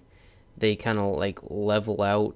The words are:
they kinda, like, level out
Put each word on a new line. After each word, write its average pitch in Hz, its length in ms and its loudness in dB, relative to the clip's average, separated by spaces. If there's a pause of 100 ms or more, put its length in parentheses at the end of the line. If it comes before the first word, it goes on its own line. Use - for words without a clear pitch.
(580)
they 107 200 2
kinda, 107 260 0
like, 98 360 -2 (100)
level 104 520 0
out 104 340 2